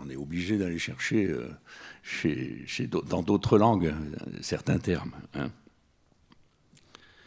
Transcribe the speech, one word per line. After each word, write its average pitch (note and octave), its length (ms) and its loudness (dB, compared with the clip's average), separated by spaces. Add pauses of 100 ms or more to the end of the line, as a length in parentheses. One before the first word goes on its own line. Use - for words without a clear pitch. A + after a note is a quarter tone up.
on C#2 60 -10
est C2 60 -10
obligé F2 420 -2
d'aller F2 220 0
chercher, A#2 480 0
euh, B1+ 200 -2 (540)
chez, C2 640 -4
chez - 220 -4
d'au-, - 160 -2
dans - 180 0
d'autres G2+ 380 6
langues, G2 360 6
hein, D#2 220 -6 (240)
certains - 380 0
termes, - 340 -2 (220)
hein. C#2+ 160 -4 (1800)